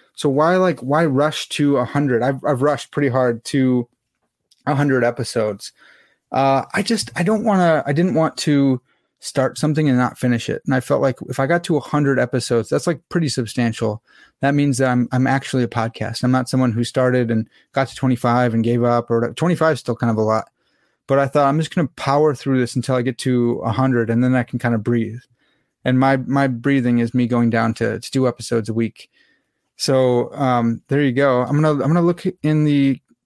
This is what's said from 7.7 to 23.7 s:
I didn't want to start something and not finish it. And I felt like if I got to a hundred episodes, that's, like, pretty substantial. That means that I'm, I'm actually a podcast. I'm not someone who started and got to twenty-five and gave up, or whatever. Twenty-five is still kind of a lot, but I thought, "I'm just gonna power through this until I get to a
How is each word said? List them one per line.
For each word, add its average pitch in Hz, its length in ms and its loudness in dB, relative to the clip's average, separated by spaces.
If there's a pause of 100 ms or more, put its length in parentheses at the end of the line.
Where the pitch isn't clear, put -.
I 143 80 0
didn't 175 180 0
want 156 260 0
to 139 440 2 (380)
start - 360 -2
something 151 320 0
and 127 80 2
not 127 220 0
finish 120 320 -2
it. - 160 -4
And 135 80 0
I 127 60 0
felt 139 200 -2
like 135 180 0 (120)
if 127 100 -4
I 135 60 0
got 170 180 -2
to 156 140 0
a - 20 0
hundred 139 380 0
episodes, 120 500 -2
that's, - 180 -2
like, 170 220 -4
pretty 165 220 -2
substantial. 113 720 -4 (380)
That 143 140 0
means 143 220 2
that 131 140 2
I'm, 123 220 0
I'm 127 140 2
actually 131 360 0
a 117 60 -2
podcast. 113 540 -4
I'm 127 80 0
not 127 200 0
someone 127 220 2
who 117 120 -2
started 127 460 0
and 110 180 0 (240)
got 135 160 0
to - 80 -18
twenty-five 123 560 2
and 113 100 0
gave 120 220 0
up, 120 260 0
or 117 100 2
whatever. 117 120 -4
Twenty-five 160 400 0
is 131 80 -4
still 117 160 -6
kind 117 140 0
of 110 80 0
a 110 40 0
lot, 110 280 0 (560)
but 139 120 2
I 139 80 2
thought, 139 220 2
"I'm 147 100 2
just 156 160 -4
gonna 180 220 0
power 147 380 2
through 131 260 0
this 120 160 -2
until 127 180 -2
I 127 80 0
get 123 160 -4
to 120 460 0
a 110 80 -2